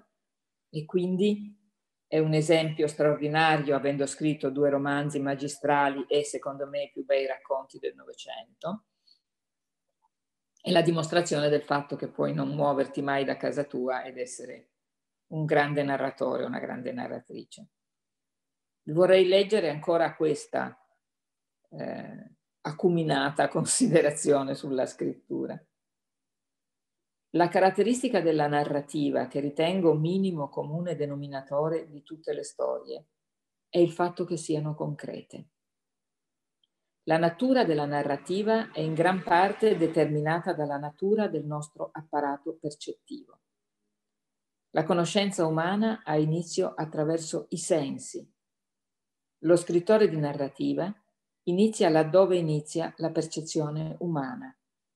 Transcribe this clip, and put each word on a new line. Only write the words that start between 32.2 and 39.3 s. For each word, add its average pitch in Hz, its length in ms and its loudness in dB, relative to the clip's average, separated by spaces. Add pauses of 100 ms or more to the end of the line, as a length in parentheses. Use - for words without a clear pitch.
le - 100 -6
storie 67 640 -8 (600)
è - 80 -2
il 170 140 4
fatto 175 340 -2
che 170 120 -4
siano 151 360 -4
concrete. - 760 -10 (1500)
La 160 140 2
natura 233 480 2
della 147 200 2
narrativa 180 840 -2
è - 80 -8
in 156 160 -2
gran 175 260 2
parte 196 560 4